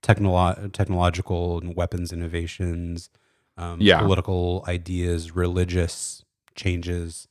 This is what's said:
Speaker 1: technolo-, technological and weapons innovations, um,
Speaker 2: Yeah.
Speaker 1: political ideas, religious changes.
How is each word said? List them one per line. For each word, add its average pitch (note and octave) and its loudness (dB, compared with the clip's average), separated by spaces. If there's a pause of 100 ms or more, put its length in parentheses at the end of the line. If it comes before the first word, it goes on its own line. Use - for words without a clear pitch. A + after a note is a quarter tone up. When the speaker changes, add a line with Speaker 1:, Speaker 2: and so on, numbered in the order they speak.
Speaker 1:
technolo-, F#2+ 2
technological F2 0
and F2 -10
weapons F2 -4
innovations, E2+ -6 (480)
um, E2+ -4
Speaker 2:
Yeah. F#2+ 8
Speaker 1:
political F2+ 2
ideas, F2 -4
religious F2 0 (300)
changes. F2 -4